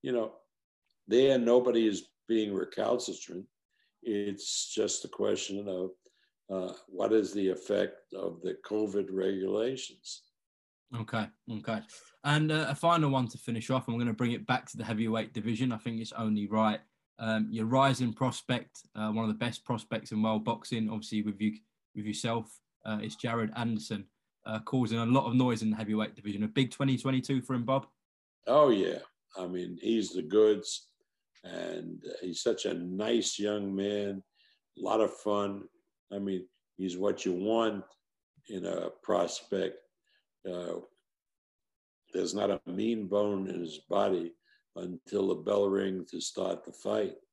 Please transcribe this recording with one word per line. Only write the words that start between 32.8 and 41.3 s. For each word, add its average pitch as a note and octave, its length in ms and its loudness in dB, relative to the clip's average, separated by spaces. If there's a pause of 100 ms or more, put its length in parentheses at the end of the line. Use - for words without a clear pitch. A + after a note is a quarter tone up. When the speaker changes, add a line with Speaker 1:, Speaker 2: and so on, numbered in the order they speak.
Speaker 1:
young G2+ 340 0
man, G2+ 480 -2 (560)
a - 40 -10
lot G2+ 180 2
of G#2 180 4
fun. G2+ 460 0 (480)
I G2+ 80 -6
mean, F#2+ 260 -4 (300)
he's F#2 220 -4
what G2 280 0
you F#2+ 80 2
want G#2 520 0 (640)
in F#2 160 -8
a E2+ 240 -4 (140)
prospect. F#2 760 0 (720)
Uh, F2 300 -6 (1300)